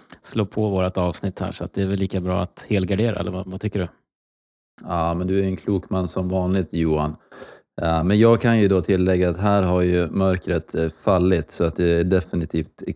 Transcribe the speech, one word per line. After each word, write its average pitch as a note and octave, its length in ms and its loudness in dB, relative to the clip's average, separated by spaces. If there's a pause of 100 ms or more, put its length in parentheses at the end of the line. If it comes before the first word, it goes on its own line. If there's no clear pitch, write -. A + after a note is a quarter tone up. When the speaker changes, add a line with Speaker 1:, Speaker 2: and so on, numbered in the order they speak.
(220)
Speaker 1:
slå - 240 -4
på G#2+ 240 -2
vårt F#2 280 0
avsnitt F2+ 420 -2
här, F2+ 120 -4
så - 120 -10
att F2+ 100 -10
det G2 80 -2
är G2 60 0
väl G2 120 -2
lika F#2 220 -2
bra F2+ 200 -2
att - 280 -8
helgardera, G2+ 500 0
eller - 120 -6
vad, F2+ 160 -8
vad F#2 140 -10
tycker G2+ 180 -4
du? F2+ 80 -2 (960)
Speaker 2:
Ja, E2+ 320 -2
men F2+ 140 -2
du F#2+ 120 2
är F#2+ 40 2
en F#2+ 140 -2
klok G2 320 -4
man F#2 180 -2
som F2+ 220 -4
vanligt, F#2 440 0
Johan. D#2 420 0 (680)
Ja, E2 220 2
men G2+ 160 4
jag A2+ 220 6
kan A#2 180 2
ju G#2 80 4
då F#2+ 140 4
tillägga F2+ 480 2
att E2+ 80 -2
här G2+ 260 2
har F2+ 180 2
ju F2 280 2
mörkret, F#2 680 -2
eh, E2 140 0
fallit, F2+ 640 2
så - 120 -2
att D#2+ 120 0
det E2+ 240 2
är E2+ 40 2
definitivt F2 800 -2 (120)